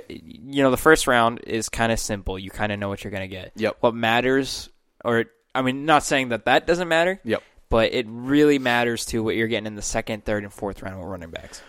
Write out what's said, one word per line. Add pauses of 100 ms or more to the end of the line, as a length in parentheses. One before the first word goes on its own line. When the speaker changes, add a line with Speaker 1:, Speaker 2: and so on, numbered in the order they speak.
Speaker 1:
you
know,
the
first
round
is
kinda
simple.
You
kinda
know
what
you're
gonna
get.
Speaker 2:
Yep.
Speaker 1:
What
matters, (340)
or, (300)
I
mean,
not
saying
that
that
doesn't
matter.
Speaker 2:
Yep. (280)
Speaker 1:
But
it
really
matters,
too,
what
you're
getting
in
the
second,
third,
and
fourth
round
with
running
backs.